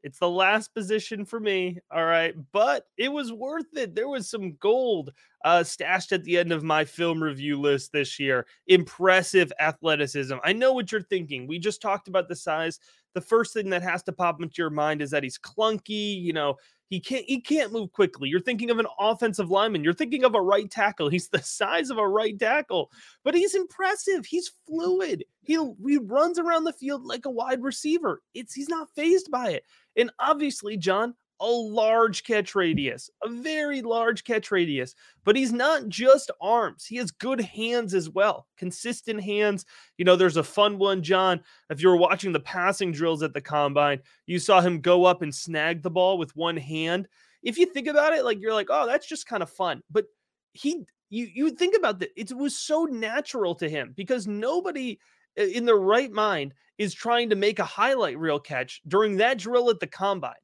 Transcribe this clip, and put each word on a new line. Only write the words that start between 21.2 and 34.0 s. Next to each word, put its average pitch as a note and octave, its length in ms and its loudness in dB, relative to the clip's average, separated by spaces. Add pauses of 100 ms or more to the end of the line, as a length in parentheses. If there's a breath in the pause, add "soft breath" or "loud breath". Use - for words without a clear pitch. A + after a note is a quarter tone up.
the E3 140 0
size C4 500 -2
of A3+ 80 -4
a G#3 80 2
right G#3+ 300 0
tackle, G#3+ 540 -2 (320 loud breath)
but D4+ 120 0
he's F#4 180 2
impressive. F#4+ 720 -2
He's F4 260 -6 (140)
fluid. E4 580 -2 (200)
He, D4+ 100 -2 (340)
he C#4+ 100 4
runs C#4+ 420 0
around E4 240 0
the D#4+ 100 -4
field C4 320 -8
like A#3 200 -8
a C4+ 60 -6
wide B3 300 -2
receiver. C#4+ 640 -2 (100)
It's, A#3+ 220 -14
he's C#4 140 -8
not D#4+ 260 -4
fazed E4+ 340 2
by B3+ 220 -2
it. D3 140 -6 (320 soft breath)
And A#3 120 2 (100)
obviously, C4+ 580 0
John, G3 360 0 (280)
a A3 80 -2
large A3+ 760 2
catch G#3+ 280 0
radius, C#3+ 560 0 (140)
a A3 60 -6
very C#4+ 520 -4
large A#3 440 0